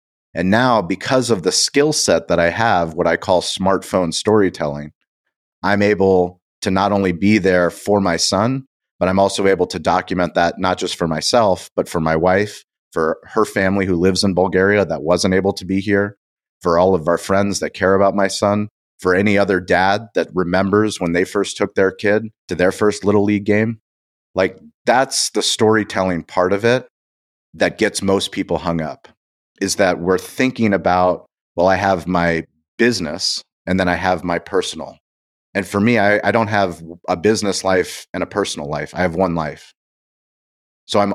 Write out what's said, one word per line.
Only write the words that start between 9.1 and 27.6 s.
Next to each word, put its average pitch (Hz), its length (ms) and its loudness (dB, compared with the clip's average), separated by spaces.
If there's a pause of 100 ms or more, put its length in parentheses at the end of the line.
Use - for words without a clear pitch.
also 98 280 2
able 95 200 2
to 95 120 -6
document 87 560 -2
that 85 240 0
not 92 200 -2
just 90 180 -6
for 87 100 -2
myself, 92 720 0
but - 120 -2
for 87 120 -4
my 80 160 0
wife, 95 480 0 (280)
for 80 320 -2
her 110 200 0
family 98 400 0
who 92 120 0
lives 92 280 2
in 98 80 2
Bulgaria 95 540 2
that 76 160 -6
wasn't 90 320 0
able 95 180 0
to 95 140 -10
be 98 140 -2
here, 101 360 -2 (460)
for 85 160 2
all 95 160 4
of 80 140 -2
our 85 100 2
friends 98 420 -2
that 76 140 -6
care 95 200 2
about 98 200 2
my 98 140 0
son, 104 400 -2 (300)
for 90 160 0
any 101 220 2
other 98 240 2
dad 95 540 0
that 85 180 -2
remembers 95 680 -2
when 87 120 -2
they 87 120 0
first - 320 -4
took 101 180 -4
their 95 180 2
kid 107 360 -2 (200)
to 90 60 -6
their 87 180 2
first 104 320 -2
Little 101 200 2
League 101 200 -2
game. 110 360 0 (540)
Like, 92 240 0 (280)
that's 127 440 0
the 104 120 -2
storytelling 101 800 0
part 92 300 0
of 101 120 -2
it 127 240 2 (640)
that 87 240 -2